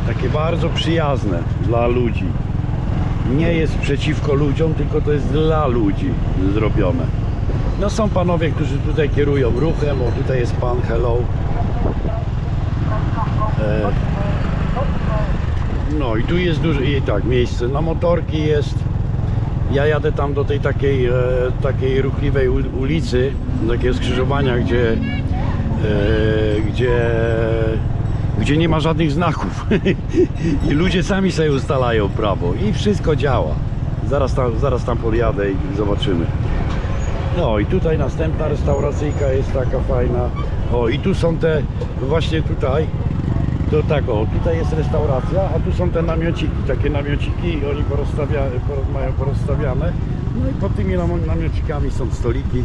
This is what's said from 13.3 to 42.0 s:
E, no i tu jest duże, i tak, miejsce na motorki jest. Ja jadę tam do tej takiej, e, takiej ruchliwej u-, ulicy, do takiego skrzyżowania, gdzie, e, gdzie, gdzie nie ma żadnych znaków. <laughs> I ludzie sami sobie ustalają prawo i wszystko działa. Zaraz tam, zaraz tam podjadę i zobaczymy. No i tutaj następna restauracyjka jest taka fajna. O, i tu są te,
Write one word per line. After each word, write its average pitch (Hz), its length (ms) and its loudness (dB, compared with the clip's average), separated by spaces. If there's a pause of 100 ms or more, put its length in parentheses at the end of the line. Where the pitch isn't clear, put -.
E, - 320 0 (2000)
no 120 160 0
i 110 80 2
tu - 140 0
jest 170 240 2
duże, 151 240 2
i 139 160 2
tak, - 220 0
miejsce 123 440 0
na 147 140 0
motorki 160 640 0
jest. 147 320 2 (960)
Ja 139 160 2
jadę 147 240 2
tam 143 220 -2
do 139 120 0
tej 143 140 0
takiej, 139 460 0
e, 123 60 2 (520)
takiej 131 380 0
ruchliwej 135 480 0
u-, 120 320 0
ulicy, 135 500 0 (320)
do 110 100 0
takiego 123 200 0
skrzyżowania, 131 640 0
gdzie, 117 340 2
e, 110 60 2 (1600)
gdzie, 120 380 0 (1400)
gdzie 147 180 2
nie 165 120 2
ma 160 100 2
żadnych 160 320 2
znaków. 156 540 0 (500)
<laughs> 165 540 0
I - 20 2
ludzie 175 320 2
sami 190 280 0
sobie 151 200 2
ustalają 123 580 2
prawo - 440 0 (160)
i 202 40 0
wszystko 185 420 0
działa. 123 400 0 (520)
Zaraz 135 260 0
tam, 123 260 0
zaraz 123 240 0
tam 120 140 0
podjadę 110 540 0
i 98 40 0 (220)
zobaczymy. 98 480 0 (1120)
No 120 220 2
i - 60 2
tutaj 165 320 0
następna 156 500 -2
restauracyjka 143 840 0
jest 135 220 0
taka 127 260 0
fajna. 123 500 0 (440)
O, 117 160 2
i - 100 0
tu 185 160 0
są 165 220 0
te, 156 240 2 (400)